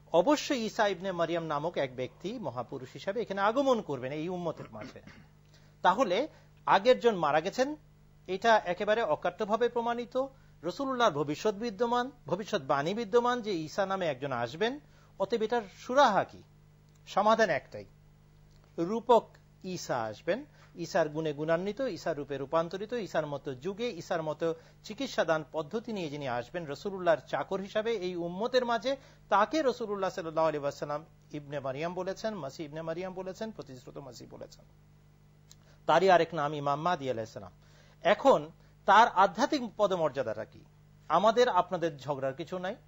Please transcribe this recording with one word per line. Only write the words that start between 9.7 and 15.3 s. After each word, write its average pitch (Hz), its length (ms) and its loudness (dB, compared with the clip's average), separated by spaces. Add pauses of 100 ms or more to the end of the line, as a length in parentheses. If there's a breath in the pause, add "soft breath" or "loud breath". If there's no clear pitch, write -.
রসুলুল্লাহর 240 480 0
ভবিষ্যৎ 147 440 -2
বিদ্যমান, 240 560 -2 (160)
ভবিষ্যৎবাণী 156 680 -2
বিদ্যমান 240 480 2
যে 214 100 -6
ঈসা 165 340 -2
নামে 190 200 -2
একজন 139 260 -2
আসবেন। 156 480 -2 (400 soft breath)
অতএব 208 220 0